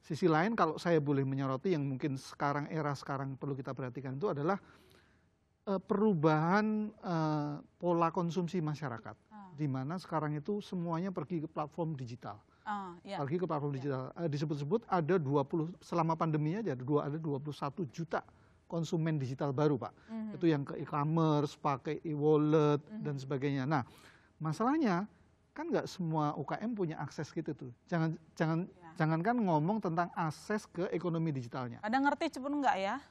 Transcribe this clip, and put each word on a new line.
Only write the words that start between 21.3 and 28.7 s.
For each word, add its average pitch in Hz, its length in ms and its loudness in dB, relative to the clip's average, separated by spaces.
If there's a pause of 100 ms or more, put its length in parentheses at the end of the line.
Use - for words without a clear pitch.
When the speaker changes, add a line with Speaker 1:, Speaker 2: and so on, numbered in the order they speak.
Speaker 1:
pakai 147 480 -2
e-wallet, 151 800 6
Speaker 2:
Mhm. - 240 -10
Speaker 1:
dan 147 160 -4
sebagainya. 139 480 -2
Nah, 135 160 2 (560)
masalahnya 214 640 2 (480)
kan 320 160 -6
nggak 160 160 2
semua 156 480 0
U 156 80 -6
K 147 160 -4
M 226 160 -4
punya 170 240 -4
akses - 320 -6
gitu 156 240 -6
tuh. 127 160 -12 (160)
Jangan, 160 320 0 (160)
jangan, 165 320 2
Speaker 2:
Iya. - 320 -20